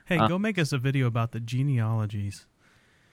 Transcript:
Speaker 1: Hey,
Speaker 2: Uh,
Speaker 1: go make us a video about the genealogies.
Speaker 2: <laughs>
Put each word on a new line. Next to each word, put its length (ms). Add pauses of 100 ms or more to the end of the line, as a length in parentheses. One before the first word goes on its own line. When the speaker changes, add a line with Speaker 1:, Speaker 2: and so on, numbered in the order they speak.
Speaker 1:
Hey, 120
Speaker 2:
Uh, 100
Speaker 1:
go 100
make 220
us 140
a 40
video 300
about 240
the 80
genealogies. 1120
Speaker 2:
<laughs> 40 (580)